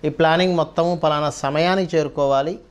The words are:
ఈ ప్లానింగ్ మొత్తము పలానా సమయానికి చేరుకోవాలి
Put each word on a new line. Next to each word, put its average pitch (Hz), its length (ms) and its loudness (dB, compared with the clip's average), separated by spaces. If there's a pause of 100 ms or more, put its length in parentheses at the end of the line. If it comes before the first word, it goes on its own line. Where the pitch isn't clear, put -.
ఈ - 100 0
ప్లానింగ్ 170 440 2
మొత్తము 165 300 0 (120)
పలానా 151 260 0 (140)
సమయానికి 170 520 0
చేరుకోవాలి 143 580 0 (180)